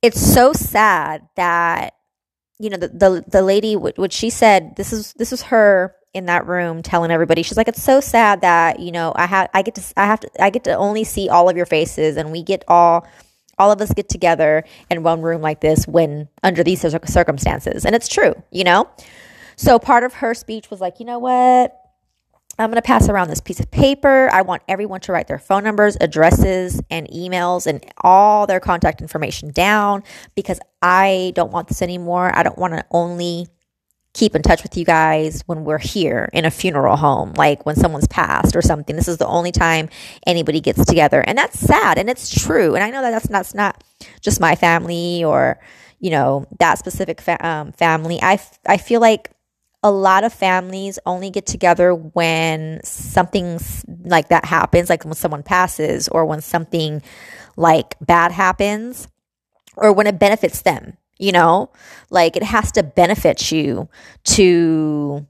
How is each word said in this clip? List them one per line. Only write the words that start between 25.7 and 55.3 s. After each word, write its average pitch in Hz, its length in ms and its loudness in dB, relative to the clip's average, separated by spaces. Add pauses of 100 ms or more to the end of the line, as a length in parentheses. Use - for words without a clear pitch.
addresses, 180 800 2 (100)
and 160 180 -8
emails, 180 580 -4
and 143 180 -6 (160)
all 208 460 6
their 185 140 0
contact 175 420 -2
information 151 480 -8
down 202 520 0 (320)
because 190 260 -6 (200)
I 185 540 2
don't 175 180 -2
want 175 160 -6
this - 140 -6
anymore. 180 520 -4
I - 80 2
don't - 140 -2
wanna 170 340 -6
only 175 580 -4 (680)
keep 214 180 0
in 156 60 0
touch 165 220 2
with - 160 -14
you 170 60 -6
guys 160 600 0
when 160 200 -10
we're 151 140 -4
here 147 540 -4
in 160 140 -2
a 156 40 2
funeral 139 460 0
home, 147 380 0
like 147 320 0
when 151 100 -4
someone's 156 320 0
passed - 480 -2
or 170 60 2
something. 151 340 -2
This 170 120 -4
is 170 100 -4
the - 80 0
only 170 260 -2
time 160 360 0 (380)
anybody 160 340 -2
gets - 240 0
together." 151 360 4
And - 160 -2
that's - 240 -4
sad, 381 380 2
and 202 100 -2
it's - 340 -4
true. 214 320 0
And 185 80 0
I 214 80 -2
know 269 120 -8
that 247 80 -2
that's 220 180 -4
not, 202 120 -2
that's - 140 -12
not 202 300 -4 (380)
just 202 180 -2
my 160 160 4
family 170 640 0
or, 131 380 0 (400)
you 185 100 -4
know, 139 360 0 (120)
that 165 200 2
specific 185 420 -10
fa-, - 260 -4
um, 151 260 -8
family. 165 500 -2
I 185 120 2
f-, - 320 -10
I 196 120 4
feel 233 240 0
like 220 280 2 (520)
a 208 80 4
lot 196 340 2
of 233 80 -2
families 185 720 -4
only 180 260 -6
get 190 160 -8
together 180 480 2
when 160 880 -4
something 175 760 -4
s-, - 280 -12 (200)
like 170 260 2
that 170 160 4
happens, 170 420 0
like 170 160 0
when 160 100 -10
someone 151 280 -6